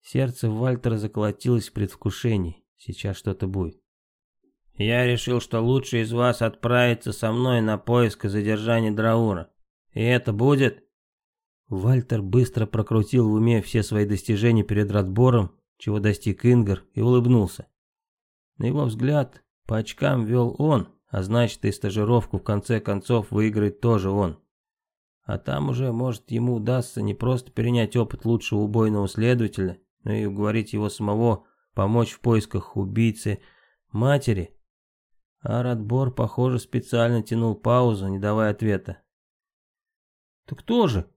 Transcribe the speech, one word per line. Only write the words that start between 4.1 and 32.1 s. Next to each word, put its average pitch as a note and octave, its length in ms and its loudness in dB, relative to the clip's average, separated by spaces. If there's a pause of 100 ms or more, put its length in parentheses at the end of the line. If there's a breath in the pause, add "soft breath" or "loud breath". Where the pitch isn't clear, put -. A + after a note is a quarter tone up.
"Я A#2 320 0
решил, B2 380 0
что A2+ 180 -4
лучший B2 400 0
из A2 100 -2
вас A#2+ 300 0
отправится A#2 720 0
со A2 180 -4
мной B2 300 0
на G#2+ 160 0
поиск A#2 480 0
и G#2 40 -2
задержание G#2+ 600 0
Драура. A2 600 0 (420)
И G#2+ 100 -4
это A#2+ 300 0
будет..." C3+ 500 2 (880)
Вальтер A#2 540 0
быстро A2 420 0
прокрутил A2 640 2
в G#2+ 60 2
уме A2+ 260 4
все G#2+ 220 -2
свои G#2 240 0
достижения G#2+ 560 2
перед G#2 280 0
разбором, G#2 640 2 (240)
чего G#2 240 -4
достиг G2+ 460 0
Ингар, A2 380 4 (100)
и G#2 80 -2
улыбнулся. A#2+ 640 2 (920)
На - 80 -4
его C#3+ 180 0
взгляд, B2+ 580 -2 (240)
по A2 120 -2
очкам B2+ 460 -2
вел A#2+ 340 2
он, C#3+ 300 2 (200)
а G2 140 -4
значит A2+ 420 0
и G#2+ 80 0
стажировку G#2+ 680 0
в - 40 -6
конце G#2+ 380 -2
концов G#2+ 500 -2
выиграет G#2 500 0
тоже G#2 300 2
он. F#2+ 300 -2 (840)
А G2 160 -6
там C#3+ 320 -4
уже, B2+ 220 -2
может, A#2+ 380 -6
ему A#2+ 240 0
удастся A#2+ 460 -4
не G#2 140 -2
просто B2+ 380 -2
перенять A#2 440 0
опыт - 280 -2
лучшего A2+ 360 0
убойного G#2+ 480 0
следователя, G#2+ 680 -2 (240)
но G#2 100 -6
и G#2+ 120 -2
уговорить G#2 480 -2
его G#2 160 -2
самого G#2+ 580 0 (280 soft breath)
помочь A2 380 0